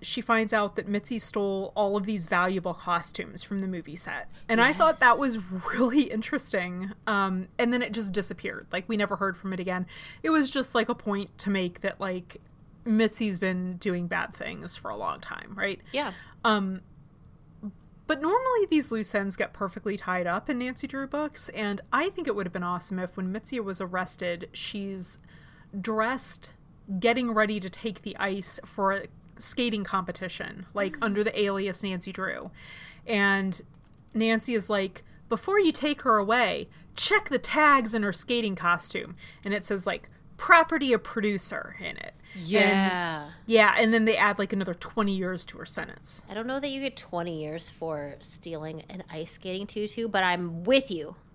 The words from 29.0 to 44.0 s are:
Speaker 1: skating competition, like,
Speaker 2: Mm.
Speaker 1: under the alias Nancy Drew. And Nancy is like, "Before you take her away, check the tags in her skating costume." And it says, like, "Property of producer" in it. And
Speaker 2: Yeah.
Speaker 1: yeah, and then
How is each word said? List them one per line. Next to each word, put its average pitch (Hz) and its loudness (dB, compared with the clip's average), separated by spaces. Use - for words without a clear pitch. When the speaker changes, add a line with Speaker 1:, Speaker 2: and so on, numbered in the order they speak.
Speaker 1:
skating 226 0
competition, 185 -6
like, 196 0
Speaker 2:
Mm. - -4
Speaker 1:
under 208 2
the 214 0
alias 196 0
Nancy 190 -4
Drew. - -4
And 196 2
Nancy 226 2
is 208 0
like, 196 -2
"Before 381 2
you 339 6
take 294 0
her 226 6
away, 202 2
check - 2
the 269 2
tags 277 6
in 226 2
her 202 2
skating 220 -2
costume." 175 0
And 196 0
it 202 -2
says, 196 -2
like, - -4
"Property 320 6
of 214 2
producer" - -4
in - -8
it. - -14
And 185 -12
Speaker 2:
Yeah. 185 2
Speaker 1:
yeah, 214 8
and 226 6
then 220 4